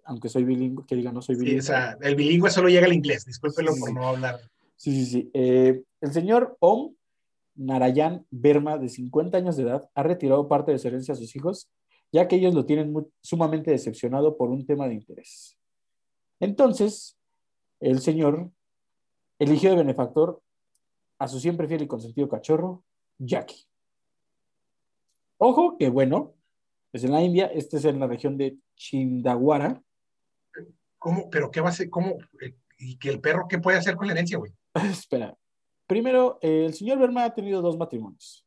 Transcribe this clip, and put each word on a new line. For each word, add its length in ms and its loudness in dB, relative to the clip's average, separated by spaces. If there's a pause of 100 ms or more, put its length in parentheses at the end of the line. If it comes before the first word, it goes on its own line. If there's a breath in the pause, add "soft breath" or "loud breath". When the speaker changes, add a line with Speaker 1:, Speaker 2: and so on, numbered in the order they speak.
Speaker 1:
aunque 240 -10
soy 160 0
bilingüe, 420 -2
que 80 -4
diga 160 -4
no 120 -10
soy 140 -2
Speaker 2:
Sí, 40 -2
Speaker 1:
bilingüe. 200 0
Speaker 2:
o 20 -6
sea, 400 -4
el 120 0
bilingüe 360 4
solo 180 4
llega 180 8
al 60 6
inglés, 320 0
discúlpenlo 480 -4
Speaker 1:
Sí, 40 0
sí, 40 -4
Speaker 2:
por 80 -6
Speaker 1:
sí. 60 -6
Speaker 2:
no 140 -4
hablar. 320 -4 (360)
Speaker 1:
Sí, 280 -2
sí, 20 -4
sí. 260 -2
Eh, 500 4 (180)
el 120 -6
señor 480 0
Om 340 4 (600)
Narayan 760 0
Verma, 480 2
de 100 -6
cincuenta 500 -2
años 180 -2
de 80 -2
edad, 300 -4
ha 80 -2
retirado 460 0
parte 240 2
de 60 0
su 100 -6
herencia 240 -6
a 40 -6
sus 200 -14
hijos, 340 -8 (400)
ya 180 4
que 80 4
ellos 180 4
lo 120 2
tienen 260 0
muy, 120 -4 (160)
sumamente 500 -2
decepcionado 680 0
por 140 -2
un 160 -6
tema 220 -2
de 60 -6
interés. 640 -18 (800)
Entonces, 800 0 (640)
el 200 0
señor 500 0 (880)
eligió 320 4
de 60 6
benefactor 640 0 (760)
a 100 -6
su 120 -8
siempre 280 -4
fiel 140 -4
y 40 -8
consentido 420 -6
cachorro, 560 -4 (340)
Jackie. 480 -8 (1700)
Ojo 380 4
que, 140 2
bueno, 440 2 (580)
es 120 -8
en 80 2
la 100 4
India, 240 4
este 320 -6
es 60 -4
en 160 2
la 60 -2
región 320 -4
de 200 -4 (180)
Chindawara. 1040 0 (1160)
Speaker 2:
¿Cómo? 320 -4
¿Pero 200 -2
qué 100 -6
va 80 0
a 20 -2
hacer? 200 -6
¿Cómo? 260 -4 (240)
Eh, 140 -16 (240)
¿y 200 -14
que 100 -10
el 120 -4
perro 280 0
qué 100 -4
puede 200 2
hacer 180 -4
con 100 -6
la 60 -2
herencia, 260 -4
güey? 140 -12 (220)
Speaker 1:
<laughs> 160 -2
Espera. 460 -8 (500)
Primero, 560 2
eh, 240 2
el 80 -4
señor 240 -4
Verma 260 2
ha 100 -4
tenido 260 -4
dos 160 0
matrimonios. 720 -10